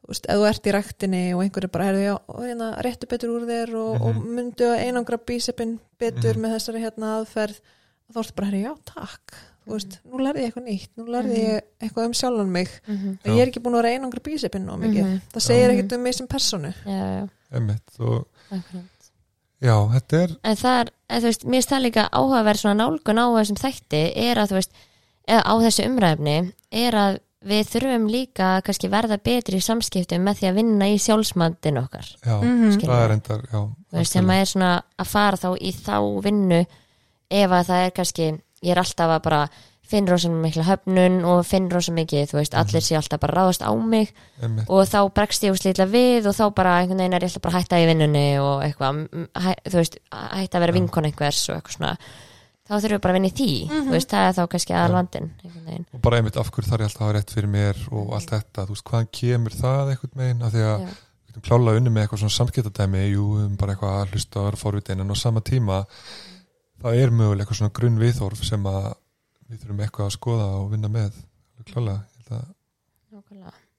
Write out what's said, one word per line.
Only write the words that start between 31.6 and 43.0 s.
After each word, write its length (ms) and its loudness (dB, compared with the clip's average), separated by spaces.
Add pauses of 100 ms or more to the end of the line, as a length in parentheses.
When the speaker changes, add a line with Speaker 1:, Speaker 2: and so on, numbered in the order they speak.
Speaker 3:
okkar. 260 -8 (180)
Speaker 2:
Já, 160 2
Speaker 1:
Mhm. 340 4
Speaker 3:
Skilur 180 2
Speaker 2:
það 80 6
er 80 4
Speaker 3:
við? 60 4
Speaker 2:
reyndar, 280 -4 (100)
já, 80 0
Speaker 3:
Þú 360 -8
veist, 160 0
sem 120 4
Speaker 2:
algjörlega. 120 4
Speaker 3:
að 40 4
er 120 2
svona 300 2 (160)
að 80 -4
fara 300 2
þá 120 -4 (120)
í 120 -6
þá 500 -2
vinnu 440 4 (640)
ef 200 4
að 160 4
það 200 2
er 40 0
kannski, 500 -4 (220)
ég 100 -2
er 60 4
alltaf 380 0
að 60 -2
bara 260 2 (420)
finn 160 2
rosa 220 2
mikla 340 0
höfnun 600 4
og 220 4
finn 240 0
rosa 220 0
mikið, 380 0
þú 80 -4
veist, 140 0
Speaker 2:
Mhm. 80 2
Speaker 3:
allir 220 2
séu 140 0
alltaf 240 -2